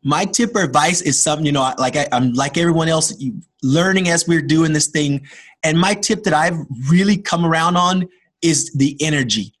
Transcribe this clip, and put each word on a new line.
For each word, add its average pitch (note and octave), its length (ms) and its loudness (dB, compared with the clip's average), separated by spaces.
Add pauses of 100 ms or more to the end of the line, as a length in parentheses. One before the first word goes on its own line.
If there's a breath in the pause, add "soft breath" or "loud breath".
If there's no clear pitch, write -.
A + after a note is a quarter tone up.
my D3+ 220 0
tip A#3 280 -2
or G#3 80 2
advice D#3 400 0
is C#3+ 180 -2
something, D3+ 260 0
you D3 80 2
know, C3 260 0
like B2+ 160 -2
I, C#3+ 160 -2
I'm B2 220 0
like C#3 240 -2
everyone E3 320 2
else, D#3 300 -2
you, B2 220 -8 (220)
learning F3 460 2
as E3+ 180 0
we're E3 140 2
doing D#3 320 2
this D3 140 0
thing. C#3+ 380 -2 (400 loud breath)
And D#3+ 140 2
my G3 140 2
tip G#3 300 -4
that E3+ 100 0
I've E3 240 0 (320)
really F#3+ 260 4
come F3 300 -2
around E3 320 0
on F3+ 320 0 (320 soft breath)
is D#3+ 320 0
the C#3 280 0
energy. B2+ 580 -2